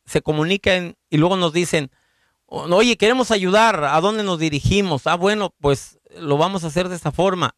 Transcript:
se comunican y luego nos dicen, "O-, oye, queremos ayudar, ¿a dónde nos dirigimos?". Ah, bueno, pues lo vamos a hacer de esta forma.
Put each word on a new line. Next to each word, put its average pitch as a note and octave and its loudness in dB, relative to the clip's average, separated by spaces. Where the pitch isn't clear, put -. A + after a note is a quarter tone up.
se - -2
comunican F3 -2
y D3+ -2
luego F3 4
nos E3+ 0
dicen, E3 -2
"O-, D#3 -12
oye, A3+ 2
queremos A#3 2
ayudar, G3+ 2
¿a D3 0
dónde G#3+ -2
nos F3+ -4
dirigimos?". D#3+ 0
Ah, D#3+ 0
bueno, G3 -2
pues - -2
lo D3 0
vamos F3 0
a - -8
hacer F3+ -2
de F3+ -8
esta D3+ -4
forma. F3+ 0